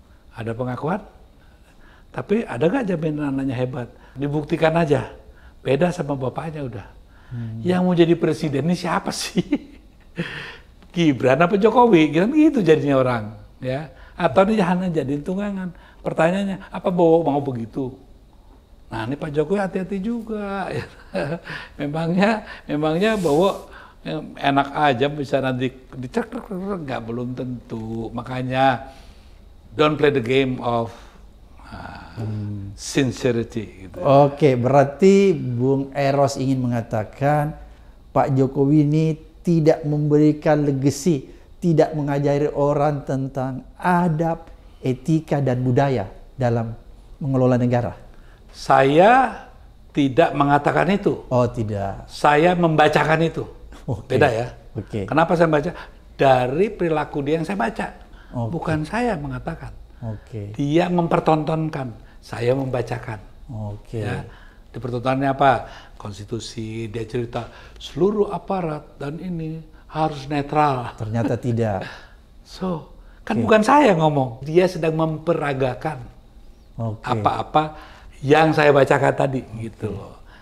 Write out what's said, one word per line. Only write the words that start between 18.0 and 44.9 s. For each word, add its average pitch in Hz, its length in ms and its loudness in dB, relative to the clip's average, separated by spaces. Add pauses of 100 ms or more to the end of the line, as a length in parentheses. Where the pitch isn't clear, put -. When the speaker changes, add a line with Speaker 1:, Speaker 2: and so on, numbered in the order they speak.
Speaker 1:
Nah, 110 160 -8
ini 131 140 -6
Pak 156 160 -8
Jokowi 156 260 0
hati-hati 190 400 -4
juga. 208 720 -6 (480)
<laughs> 160 600 -8
Memangnya, 175 640 0 (180)
memangnya 160 540 0
bawa 175 500 2 (720)
enak 139 340 0
aja 143 380 2
bisa 143 320 -4
nanti 131 260 -2 (240)
dicek, 131 400 -8
nggak, 180 720 -8
belum 120 300 -8
tentu. 113 760 -10
Makanya 127 840 -2 (800)
don't 151 240 2
play 143 160 4
the 131 100 0
game 131 380 0
of, 120 320 -2 (720)
ah, - 380 -16 (120)
Speaker 2:
Hmm. 104 560 -8
Speaker 1:
sincerity 113 1120 -2
gitu. 90 160 -14
Speaker 2:
Oke, 143 560 4
berarti 156 800 4
Bung 135 560 -2
Eros 139 480 2
ingin 131 240 0
mengatakan 123 880 -2 (560)
Pak 135 240 0
Jokowi 139 560 4
ini 156 180 2 (360)
tidak 160 420 2
memberikan 151 800 4
legacy, 143 640 0 (320)
tidak 165 320 4
mengajari 143 560 0
orang 143 560 0
tentang 135 720 -6
adab, 165 720 0 (320)
etika, 147 640 0